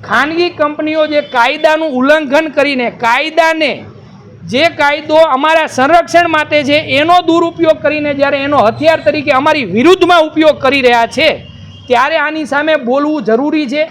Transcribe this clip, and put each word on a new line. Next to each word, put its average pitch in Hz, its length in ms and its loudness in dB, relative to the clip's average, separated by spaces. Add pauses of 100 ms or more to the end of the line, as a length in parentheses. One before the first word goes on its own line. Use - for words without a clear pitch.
ખાનગી 320 480 -2
કંપનીઓ 311 560 -4
જે 294 160 -2 (100)
કાયદાનું 302 680 0
ઉલ્લંઘન 294 520 2
કરીને, 269 360 -2 (120)
કાયદાને 311 760 0 (720)
જે 240 200 -2 (120)
કાયદો 302 420 0 (100)
અમારા 302 400 0
સંરક્ષણ 339 600 2
માટે 302 360 0
છે 285 140 2 (180)
એનો 339 300 2
દુરુપયોગ 330 560 0
કરીને 294 320 -2
જ્યારે 277 280 -2
એનો 285 160 -2
હથિયાર 269 420 2
તરીકે 294 320 -2
અમારી 277 440 0
વિરુદ્ધમાં 339 500 4
ઉપયોગ 311 320 2
કરી 269 240 0
રહ્યા 233 340 2
છે, 302 120 2 (600)
ત્યારે 262 280 0
આની 302 300 -4
સામે 294 300 -2
બોલવું 285 480 -2
જરૂરી 285 420 0
છે. 285 240 -4